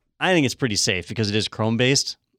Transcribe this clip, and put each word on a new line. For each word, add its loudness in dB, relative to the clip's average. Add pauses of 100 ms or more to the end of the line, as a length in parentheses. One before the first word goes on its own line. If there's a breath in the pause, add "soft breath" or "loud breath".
(180)
I 0
think 4
it's -2
pretty -2
safe -2
because -2
it 0
is 0
Chrome-based, 0 (220)